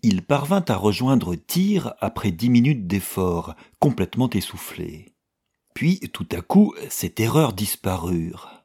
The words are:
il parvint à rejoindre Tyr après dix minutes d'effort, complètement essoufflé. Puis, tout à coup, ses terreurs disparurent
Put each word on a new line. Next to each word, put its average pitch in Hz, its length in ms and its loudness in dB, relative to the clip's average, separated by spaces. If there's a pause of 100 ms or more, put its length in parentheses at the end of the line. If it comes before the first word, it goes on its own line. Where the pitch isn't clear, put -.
il 95 220 2
parvint 143 440 0
à 113 80 0
rejoindre 101 600 2
Tyr 175 640 -2
après 107 320 -2
dix 95 180 0
minutes 120 380 4
d'effort, 90 680 -2 (240)
complètement 120 500 0
essoufflé. 87 840 -8 (600)
Puis, 170 260 2 (140)
tout - 180 -10
à 85 100 -6
coup, 202 320 4 (160)
ses - 200 -6
terreurs 113 440 2
disparurent 90 1120 -6